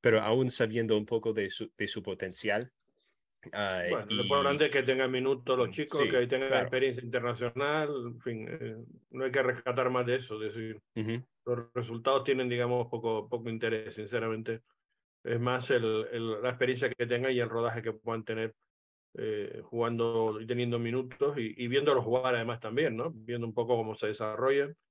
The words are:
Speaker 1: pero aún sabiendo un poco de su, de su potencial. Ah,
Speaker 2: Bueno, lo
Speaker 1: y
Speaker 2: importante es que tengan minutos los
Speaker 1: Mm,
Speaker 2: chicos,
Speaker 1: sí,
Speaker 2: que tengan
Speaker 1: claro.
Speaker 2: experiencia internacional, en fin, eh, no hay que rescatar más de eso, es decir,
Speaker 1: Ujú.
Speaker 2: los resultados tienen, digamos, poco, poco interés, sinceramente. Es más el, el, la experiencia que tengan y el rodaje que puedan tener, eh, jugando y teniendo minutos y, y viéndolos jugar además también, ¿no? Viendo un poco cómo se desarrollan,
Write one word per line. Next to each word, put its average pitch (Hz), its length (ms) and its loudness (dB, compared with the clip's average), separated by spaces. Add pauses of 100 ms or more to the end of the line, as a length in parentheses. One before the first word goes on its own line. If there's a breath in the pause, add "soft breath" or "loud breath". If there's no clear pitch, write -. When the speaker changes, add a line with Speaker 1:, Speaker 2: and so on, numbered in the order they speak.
Speaker 1:
pero 110 180 6
aún 123 300 4
sabiendo 113 480 2
un 107 80 0
poco 113 260 0
de 104 160 0
su, - 300 -8
de 104 100 -2
su 104 140 -6
potencial. 101 680 -2 (840)
Ah, 95 340 0
Speaker 2:
Bueno, 104 220 -2
lo 104 60 0
Speaker 1:
y 101 40 0
Speaker 2:
importante 143 460 4
es 139 40 0
que 139 120 4
tengan 131 280 2
minutos 131 460 2
los 120 120 2
Speaker 1:
Mm, 95 40 -8
Speaker 2:
chicos, - 300 -2
Speaker 1:
sí, 113 80 4
Speaker 2:
que 123 160 4
tengan 131 220 0
Speaker 1:
claro. 127 160 2
Speaker 2:
experiencia 127 380 0
internacional, 123 880 -2 (180)
en 120 140 -12
fin, 113 300 -6
eh, 113 260 -8 (360)
no 127 120 -4
hay 127 60 0
que 135 120 2
rescatar 123 460 0
más 123 160 2
de 120 120 2
eso, 110 260 -6
es 104 100 -4
decir, 110 260 -8 (160)
Speaker 1:
Ujú. 113 320 -4 (200)
Speaker 2:
los 120 260 -4
resultados 120 520 0
tienen, 127 260 2
digamos, 120 400 0
poco, 110 400 -2
poco 117 180 -4
interés, 110 460 -2
sinceramente. 113 680 -4 (640)
Es 120 160 0
más 123 300 0
el, 110 420 2
el, 113 300 -2
la 127 80 2
experiencia 123 400 0
que 120 160 -2
tengan 123 260 2
y 123 80 4
el 113 80 0
rodaje 117 320 0
que 110 140 -4
puedan 113 300 -4
tener, 113 300 -4 (640)
eh, 107 480 -4
jugando 117 760 2
y 113 80 -8
teniendo 120 320 0
minutos 127 600 -2
y, 110 180 -4
y 123 100 -4
viéndolos 135 380 4
jugar 127 300 2
además 117 260 -2
también, 120 340 0
¿no? 135 160 -4
Viendo 117 360 -6
un 110 80 -8
poco 120 200 2
cómo 110 200 -2
se 107 140 -4
desarrollan, 127 680 0 (140)